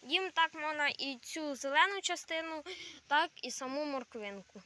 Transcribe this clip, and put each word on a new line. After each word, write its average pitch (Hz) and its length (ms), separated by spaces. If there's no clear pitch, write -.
Їм 349 280
так 320 240
можна 302 340
і 262 340
цю 302 320
зелену 330 460
частину, 320 640
так 320 240
і 254 80
саму 269 340
морквинку. 214 800